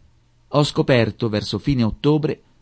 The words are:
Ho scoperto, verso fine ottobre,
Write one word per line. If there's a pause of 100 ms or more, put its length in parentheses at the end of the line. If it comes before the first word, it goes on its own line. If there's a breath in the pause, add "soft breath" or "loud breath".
(480 soft breath)
Ho
scoperto,
verso
fine
ottobre, (200)